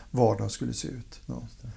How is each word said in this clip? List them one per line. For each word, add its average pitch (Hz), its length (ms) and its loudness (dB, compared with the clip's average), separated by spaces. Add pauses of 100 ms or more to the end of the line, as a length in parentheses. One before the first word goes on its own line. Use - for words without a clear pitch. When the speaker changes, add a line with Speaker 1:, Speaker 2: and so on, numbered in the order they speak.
(100)
Speaker 1:
vardag 107 400 4
skulle 120 220 -4
se 147 160 -4
ut 123 380 -10
då. 123 160 -6
Speaker 2:
Just - 200 -14
det. 123 140 -10